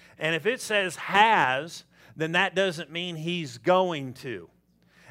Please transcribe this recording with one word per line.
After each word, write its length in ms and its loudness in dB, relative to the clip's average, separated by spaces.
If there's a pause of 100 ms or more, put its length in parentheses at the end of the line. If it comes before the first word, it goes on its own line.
(200)
And 160 -2
if 100 -4
it 160 -2
says 340 0
"has," 880 2 (300)
then 180 -4
that 200 2
doesn't 380 -2
mean 240 -8
he's 420 -6
going 580 0
to. 320 -10 (640)